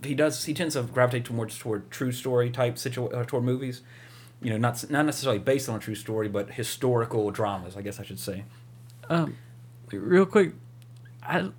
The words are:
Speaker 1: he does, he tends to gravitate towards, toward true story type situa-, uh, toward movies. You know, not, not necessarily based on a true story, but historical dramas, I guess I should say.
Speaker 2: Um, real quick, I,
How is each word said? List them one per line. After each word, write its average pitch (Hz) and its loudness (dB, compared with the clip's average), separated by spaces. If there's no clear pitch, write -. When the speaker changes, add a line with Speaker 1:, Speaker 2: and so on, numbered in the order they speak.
Speaker 1:
he 139 -2
does, 151 2
he 151 -4
tends 160 -2
to 131 0
gravitate 123 2
towards, 113 -4
toward 107 -4
true 127 -2
story 123 2
type 123 2
situa-, 123 -4
uh, 123 0
toward 123 0
movies. 127 0
You 117 -2
know, 107 0
not, 120 0
not 147 4
necessarily 135 2
based 131 2
on 113 -2
a - -2
true 107 -6
story, 110 -2
but 101 -4
historical 113 0
dramas, 98 -4
I 101 -10
guess 101 -8
I 101 -10
should - -12
say. 101 -6
Speaker 2:
Um, 165 0
real 117 4
quick, 190 4
I, 180 0